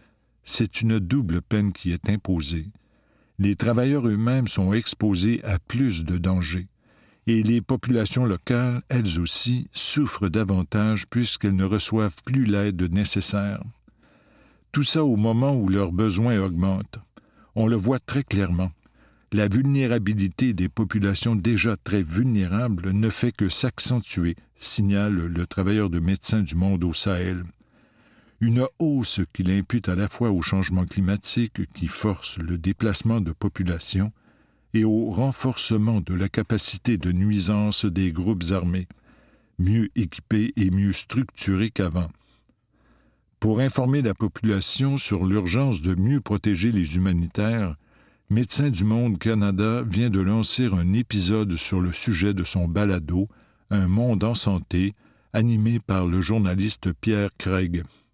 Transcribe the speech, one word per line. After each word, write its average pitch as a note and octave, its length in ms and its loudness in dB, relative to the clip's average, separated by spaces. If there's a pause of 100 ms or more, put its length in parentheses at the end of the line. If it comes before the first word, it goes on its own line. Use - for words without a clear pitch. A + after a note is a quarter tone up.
(440)
c'est - 380 -2
une A2 160 2
double F2+ 420 0
peine G#2 320 0
qui F2+ 200 -4
est E2+ 180 -2
imposée. E2 580 -2 (680)
Les G2 180 2
travailleurs B2 500 2
eux-mêmes A#2 420 0
sont F#2+ 260 0
exposés G#2+ 720 0
à F#2 140 -2
plus A2+ 460 -2
de F2+ 140 -2
dangers. F2+ 500 -2 (580)
Et A2+ 160 4
les A2+ 180 2
populations B2 640 0
locales, B2 640 -2
elles G2+ 320 0
aussi, A#2+ 520 -2
souffrent - 560 0
davantage G2+ 800 0
puisqu'elles A2 480 0
ne F#2+ 80 2
reçoivent G#2 600 0
plus C3 200 0
l'aide G2+ 460 0
nécessaire. G2+ 720 -2 (1120)
Tout D3 100 0
ça D#3 220 2
au B2+ 120 2
moment A2+ 380 2
où G#2 140 2
leurs F#2+ 240 2
besoins G#2+ 480 2
augmentent. F#2+ 580 -2 (560)
On A2 120 2
le A#2 100 2
voit A#2 240 0
très C3+ 240 -4
clairement. F#2 480 0 (580)
La G#2 160 2
vulnérabilité A#2 1080 0
des F2+ 160 0
populations G#2 680 0
déjà G#2 400 0
très G2+ 260 0
vulnérables G2 880 0
ne G#2+ 180 2
fait A#2+ 220 0
que F#2+ 180 0
s'accentuer, A2 840 -2 (200)
signale G2+ 720 0
le E2+ 200 -4
travailleur G2+ 440 0
de E2+ 100 0
Médecins F#2+ 400 0
du D#2 140 -2
Monde F#2 280 2
au E2+ 120 0
Sahel. F2+ 500 -2 (960)
Une A#2+ 260 2 (120)
hausse C#3+ 420 0 (140)
qu'il F#2 160 0
impute G2 400 0
à F2+ 60 0
la G2 120 0
fois A#2 220 -2
au F#2 100 2
changement F#2 460 0
climatique G2+ 880 -2
qui E2 140 -4
force - 500 -4
le E2+ 180 -4
déplacement G#2 640 0
de E2 120 -2
populations F#2+ 800 -2 (640)
et A2 100 4
au A2 260 2
renforcement A2+ 920 0
de F2+ 140 -2
la F#2+ 140 0
capacité G#2+ 680 -2
de F2 120 -2
nuisance G#2 760 2
des F#2 280 0
groupes F2+ 380 -2
armés, F2+ 360 -2 (720)
mieux G2+ 360 2
équipés G#2+ 640 -2
et F#2+ 140 2
mieux G2 220 2
structurés G#2+ 800 -2
qu'avant. E2+ 400 -2 (1300)
Pour G#2+ 200 2
informer C3+ 420 2
la G#2+ 120 0
population A2 800 -2
sur G2 280 -2
l'urgence G2 560 0
de F2+ 140 0
mieux A#2 260 2
protéger G2+ 500 0
les F2 260 0
humanitaires, F#2 800 0 (540)
Médecins B2 380 0
du G2+ 160 0
Monde A2 340 0
Canada G#2+ 640 0
vient A2+ 280 0
de G2 100 2
lancer A2 460 0
un F#2 260 2
épisode G#2 640 0
sur F#2 240 -2
le F2 140 0
sujet G2+ 400 0
de F2+ 100 -2
son F2 240 0
balado, F2+ 580 0 (440)
Un G2 180 2
monde A2 340 2
en A#2 120 0
santé, F#2+ 600 0 (380)
animé A2+ 480 2
par F#2+ 260 0
le F2 140 2
journaliste G2 720 0
Pierre G2+ 460 0
Craig. F2+ 460 -2 (300)